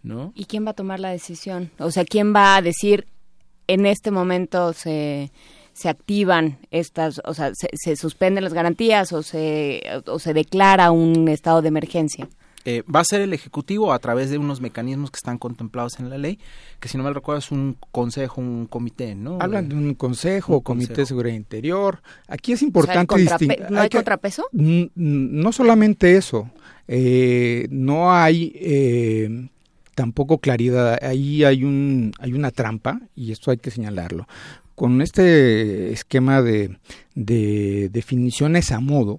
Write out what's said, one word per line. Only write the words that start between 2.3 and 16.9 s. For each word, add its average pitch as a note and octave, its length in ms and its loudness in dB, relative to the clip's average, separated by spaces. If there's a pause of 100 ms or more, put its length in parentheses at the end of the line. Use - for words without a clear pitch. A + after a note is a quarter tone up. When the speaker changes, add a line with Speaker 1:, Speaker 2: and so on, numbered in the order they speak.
Speaker 2:
va G3 220 8
a F#3+ 60 4
decir, G3+ 440 0 (600)
"En F#3+ 200 2
este G3+ 240 0
momento F3+ 640 -2
se, D3 580 -6 (420)
se - 160 -6
activan E3+ 720 0 (120)
estas, D#3+ 540 -4
o D#3+ 100 -10
sea, D3 200 -4
se, - 200 -8
se D3+ 220 -4
suspenden F#3+ 480 -2
las E3+ 100 -6
garantías G3 580 0
o D#3+ 100 -4
se, D3+ 600 -4 (240)
o C#3+ 120 -8
se D#3 160 -4
declara F#3 560 4
un E3 380 4
estado E3 340 2
de D#3 60 0
emergencia"? D#3 600 -4 (420)
Speaker 1:
Eh, A#2+ 120 -4
va D#3 180 2
a E3+ 40 0
ser G3+ 160 0
el G3 120 -2
Ejecutivo F#3 600 -4
a B2 60 0
través B2+ 320 -2
de D3 80 -4
unos C#3+ 220 -4
mecanismos C3 500 -8
que - 60 -18
están B2 220 -8
contemplados A#2+ 600 -10
en B2 100 -10
la C3+ 100 -10
ley, D#3 200 -6 (400)
que - 100 -14
si - 80 -8